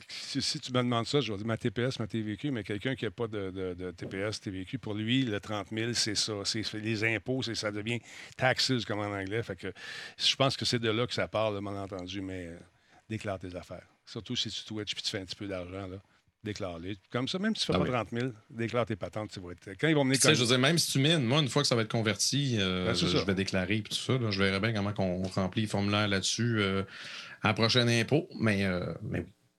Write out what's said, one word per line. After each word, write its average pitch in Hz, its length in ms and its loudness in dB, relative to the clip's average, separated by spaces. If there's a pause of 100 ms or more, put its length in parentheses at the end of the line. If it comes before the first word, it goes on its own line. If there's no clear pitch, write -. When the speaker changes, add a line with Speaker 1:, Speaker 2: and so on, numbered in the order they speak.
Speaker 1:
si, - 320 -4
si - 200 -2
tu - 120 -10
me 123 60 4
demandes 120 300 2
ça, 147 120 2
je 110 120 -2
vais 98 60 -6
dire 107 100 -6
ma 113 80 0
T 113 160 -2
P 117 100 -2
S, 127 160 -2
ma 113 80 -4
T 113 160 -4
V 107 140 -4
Q, 147 160 -4
mais 113 100 -4
quelqu'un 107 320 -4
qui 120 120 -4
a 104 40 -2
pas 117 160 -4
de, 104 240 -4
de, 92 240 -4
de 90 160 -8
T 87 160 -10
P 98 120 -6
S, 104 220 -4
T 104 120 -8
V 92 120 -6
Q, - 140 -8
pour 107 160 -6
lui, 113 300 2
le 104 160 -2
trente 104 320 -6
mille, 110 240 -2
c'est 107 180 0
ça, 107 200 0 (100)
c'est, 110 180 -2
c'est 107 160 -4
les 107 240 -2
impôts, 113 400 0
c'est, 113 140 -4
ça 104 160 -2
devient 107 260 -4 (380)
taxes, 127 500 2
comme 104 140 -2
en 104 180 -2
anglais. 98 240 -4
Fait 101 140 -8
que 95 160 -8 (440)
je - 200 2
pense 135 200 2
que - 80 -2
c'est 123 140 2
de 113 120 2
là 117 180 0
que - 60 -6
ça 95 120 0
part, 107 240 0
le 101 100 -4
malentendu, 98 600 -6
mais, 92 260 -8
euh, 85 100 -12 (520)
déclare 107 320 -4
tes 90 160 -10
affaires. 87 320 -12 (180)
Surtout 120 300 -8
si 117 120 -2
tu - 140 -8
Twitch 107 320 -6
puis - 80 -12
tu - 80 -4
fais 110 80 -4
un 95 60 -6
petit 90 100 -12
peu 101 140 -10
d'argent, 92 400 -6
là. 92 80 -10 (460)
Déclare-les. 95 540 -6 (160)
Comme 123 160 -2
ça, 185 100 -4
même 214 160 0
si - 60 -6
tu - 60 -2
fais - 80 0
Speaker 2:
Ah - 60 4
Speaker 1:
pas - 40 4
Speaker 2:
oui. - 60 -2
Speaker 1:
trente 120 220 -2
mille, 120 200 -2 (160)
déclare 113 380 0
tes 110 100 -2
patentes, 98 340 -6
tu - 100 -12
vas 90 120 -10
être, 90 260 -12
quand 147 100 4
ils 165 60 6
vont 143 100 6
venir 131 120 4
Speaker 2:
Tu 127 60 6
sais, - 60 8
Speaker 1:
cogner - 80 8
Speaker 2:
je - 40 4
veux 120 80 4
dire, 127 100 6
même 147 200 6
si - 140 2
tu - 60 2
mines, 151 240 6
moi, 131 180 4
une 131 100 2
fois 147 100 2
que 139 80 2
ça 131 80 4
va 113 60 4
être 110 80 -2
converti, 117 680 2
euh, 92 280 2
Speaker 1:
Ben, 90 80 4
c'est 87 140 4
Speaker 2:
je, - 40 4
Speaker 1:
ça. 151 60 4
Speaker 2:
je 87 80 2
vais 98 80 4
déclarer 95 480 0
puis - 120 -8
tout - 80 -2
ça, 123 140 2
là. 117 140 0
Je 98 120 2
verrai 98 160 4
bien 113 140 2
comment 101 220 0
qu'on 92 300 0
remplit 95 360 0
le 107 80 0
formulaire 104 400 2
là-dessus, 107 540 2
euh, 98 200 2 (600)
à 101 60 4
la 110 60 4
prochaine 113 360 4
impôt, 117 360 4 (140)
mais, 101 240 4
euh, 90 220 0 (160)
mais 92 160 -4
oui, 87 80 -4 (320)